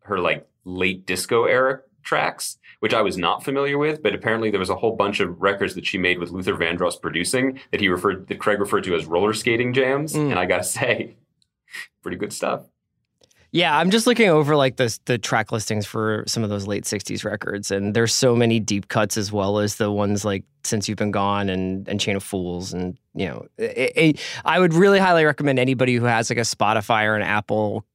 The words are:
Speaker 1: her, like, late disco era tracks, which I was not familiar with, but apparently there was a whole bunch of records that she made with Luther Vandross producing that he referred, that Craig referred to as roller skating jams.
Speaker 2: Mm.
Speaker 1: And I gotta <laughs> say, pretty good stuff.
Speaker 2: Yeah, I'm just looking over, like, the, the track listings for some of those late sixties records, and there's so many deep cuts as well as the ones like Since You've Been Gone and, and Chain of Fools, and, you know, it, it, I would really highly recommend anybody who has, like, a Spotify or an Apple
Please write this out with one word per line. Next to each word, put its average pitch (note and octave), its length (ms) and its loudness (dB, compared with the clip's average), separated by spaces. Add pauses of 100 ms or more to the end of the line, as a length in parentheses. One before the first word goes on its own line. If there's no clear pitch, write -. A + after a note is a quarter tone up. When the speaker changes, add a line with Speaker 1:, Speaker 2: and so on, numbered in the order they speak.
Speaker 1:
her, G2 140 -2
like, E2+ 280 -2 (180)
late F#2 400 -4
disco A2+ 400 0
era C3 340 2 (240)
tracks, - 540 -4 (220)
which A2 140 0
I A2+ 80 2
was F#2 160 0
not F2 260 -2
familiar C#3+ 340 -2
with, D3+ 240 -2
but G2+ 120 2
apparently A2+ 360 -2
there G2 100 0
was F#2 100 -2
a F#2+ 60 0
whole A2 200 -2
bunch G2+ 240 0
of F2 220 -2
records G2 340 0
that F2+ 100 -10
she - 120 -4
made F2+ 200 2
with F2 140 -6
Luther F#2 240 -4
Vandross E2+ 440 -2
producing B2+ 600 -2 (120)
that F#2+ 100 -2
he G2+ 60 2
referred, F2+ 400 -2
that - 120 -6
Craig G#2 200 0
referred F#2+ 260 0
to G2 100 0
as D#2+ 100 -2
roller F2+ 280 0
skating A#2+ 400 0
jams. C3+ 400 0
Speaker 2:
Mm. D3+ 180 0
Speaker 1:
And F2+ 80 0
I F#2 60 0
gotta F#2 180 0
<laughs> - 20 -6
say, A2+ 500 -4 (880)
pretty F#2 160 -8
good - 160 -8
stuff. - 320 -6 (880)
Speaker 2:
Yeah, D#3+ 260 2
I'm F3 120 4
just A3+ 160 4
looking A#3 240 6
over, D3+ 260 6
like, C3+ 220 2
the, A#2+ 280 0
the B2 120 0
track - 340 -2
listings G#2+ 340 -2
for A2 420 -2
some A#2 160 -2
of G2+ 80 -2
those G2+ 160 -4
late G2+ 180 -6
sixties G2+ 400 -6
records, G2+ 460 -6
and G2+ 240 -2
there's A#2 180 2
so B2 220 4
many A#2 240 4
deep G2+ 300 -4
cuts G#2+ 280 0
as G2+ 140 -4
well G2+ 260 0
as G#2 200 -2
the G#2 140 0
ones G#2 320 0
like G2 200 -2 (200)
Since G#2 240 -4
You've G#2+ 120 -6
Been G#2 120 0
Gone G2+ 380 0
and, F#2+ 400 -4
and G#2 100 -4
Chain G2+ 160 -2
of F#2+ 80 -4
Fools, F2+ 500 -6
and, F2+ 220 -6 (200)
you F#2+ 120 -4
know, C2 200 -10 (100)
it, A2+ 380 -2
it, D3+ 240 4 (260)
I E3 140 2
would F3 160 4
really G3 240 8
highly F3 260 6
recommend D3 320 2
anybody B2+ 380 2
who A#2 100 2
has, A#2 240 2
like, A#2 80 0
a A#2+ 40 0
Spotify G#2+ 640 2
or G#2+ 100 2
an G#2 80 0
Apple G#2+ 720 -2